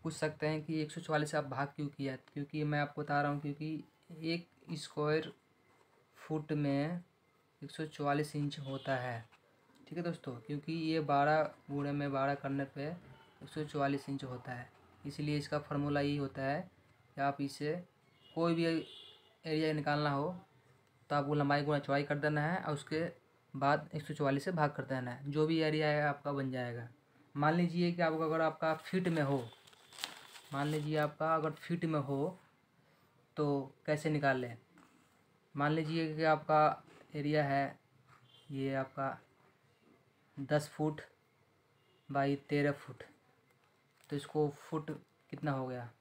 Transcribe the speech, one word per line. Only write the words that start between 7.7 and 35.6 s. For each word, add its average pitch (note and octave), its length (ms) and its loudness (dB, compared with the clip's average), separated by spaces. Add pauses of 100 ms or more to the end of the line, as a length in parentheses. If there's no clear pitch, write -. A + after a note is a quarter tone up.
सौ D#3 160 -6
चवालीस D3+ 480 0
इंच D3 240 0
होता C3+ 380 -4
है। A#2+ 280 -4 (600)
ठीक D#3 100 -8
है F3 60 -4
दोस्तों, D#3 340 -4
क्योंकि D3 360 -6
ये D#3+ 280 0
बारह D3 400 4 (280)
गुणे C#3+ 220 -2
में C#3+ 200 -2
बारह C#3 240 0
करने C#3 300 -2
पे C#3 200 -8
एक - 640 -12
सौ D#3 140 -4
चवालीस C#3+ 460 0
इंच C#3 140 -4
होता B2+ 280 -10
है, A#2+ 180 -10 (340)
इसलिए D3 340 -2
इसका D3 240 -2
फार्मूला C#3+ 400 0
यही D3 160 2
होता C#3 260 -4
है C#3+ 180 0 (560)
कि C#3 40 -2
आप C#3 200 0
इसे D3 320 -2 (640)
कोई E3 200 4
भी E3 100 2
एरिया D#3 1080 -2
निकालना D3 380 2
हो C#3+ 200 0 (760)
तो C#3+ 60 2
आपको C#3+ 200 2
लंबाई C#3+ 280 4
गुणा D3 160 2
चौड़ाई C#3+ 240 2
कर D3 160 0
देना D3+ 240 2
है F3 140 2
और - 160 -2
उसके D#3 300 -2 (500)
बाद C#3+ 420 2
एक D3 80 -4
सौ - 100 -8
चवालीस C#3 320 2
से F#3+ 80 0
भाग D3+ 180 4
कर - 140 -6
देना B2+ 260 -4
है, C#3 200 -8
जो D#3 160 4
भी D#3+ 140 2
एरिया D#3 260 2
है D3 160 4
आपका C#3+ 300 -2
बन C3+ 180 -2
जाएगा। A#2+ 360 -6 (480)
मान D3 180 4
लीजिए F3 380 4
कि F3 100 -2
आपका, D#3+ 240 2
अगर D#3+ 160 2
आपका D#3+ 340 2
फीट F3+ 320 -2
में E3 160 2
हो, C#3 200 2 (1120)
मान C#3+ 140 0
लीजिए D3+ 300 0
आपका D3+ 380 0
अगर D#3 160 0
फीट E3+ 340 -4
में D#3 140 2
हो C#3 380 -2 (1000)
तो D3+ 80 2 (400)
कैसे D3+ 240 0
निकाल C#3 280 4
लें। A#2+ 200 -6 (960)
मान C#3+ 160 2